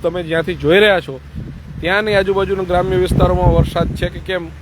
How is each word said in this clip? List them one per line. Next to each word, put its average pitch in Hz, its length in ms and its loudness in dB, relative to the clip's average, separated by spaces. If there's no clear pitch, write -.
તમે 175 200 -4
જ્યાંથી 165 320 -4
જોઈ 151 260 4
રહ્યા 202 200 4
છો 135 200 -12
ત્યાંની 208 340 0
આજુબાજુના 190 480 0
ગ્રામ્ય 180 340 0
વિસ્તારોમાં 180 580 2
વરસાદ 170 400 2
છે 175 140 -4
કે 180 100 -8
કેમ 175 280 -6